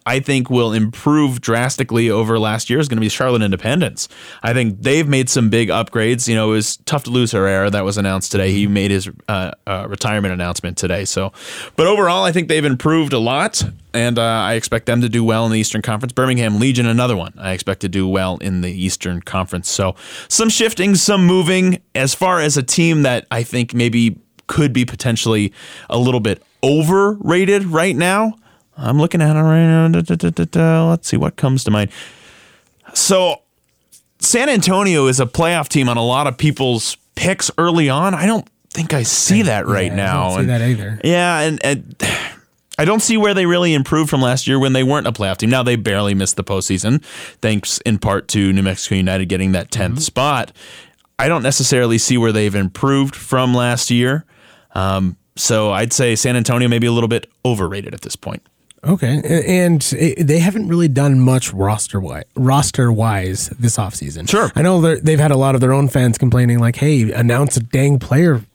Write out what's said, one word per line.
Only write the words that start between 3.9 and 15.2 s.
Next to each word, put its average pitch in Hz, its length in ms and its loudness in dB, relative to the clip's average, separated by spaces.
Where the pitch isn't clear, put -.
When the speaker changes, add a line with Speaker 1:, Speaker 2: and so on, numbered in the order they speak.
Speaker 1:
I 117 100 0
think 110 300 -2
they've 147 240 2
made 131 220 0
some 117 200 2
big 113 200 2
upgrades. 110 580 -2
You 113 80 0
know, 110 160 0
it - 20 2
was 107 320 -2
tough 147 200 -2
to 123 40 -10
lose 120 220 0
Herrera. 98 400 2
That 101 120 -2
was 101 140 -2
announced 95 340 -4
today. 98 200 0
He 101 160 0
made 101 240 0
his, 98 180 -2
uh, 92 240 -4
uh, 98 240 -8
retirement 101 420 -2
announcement 90 460 -6
today. 92 280 -4
So, 95 280 -6
but 160 120 2
overall, 190 360 2
I 180 80 2
think 165 180 -2
they've 156 140 0
improved 147 500 0
a 123 60 0
lot, 131 440 -2
and, 117 240 0
uh, - 20 0
I 113 320 0
expect 113 320 -4
them 120 160 0
to 123 80 0
do 117 140 0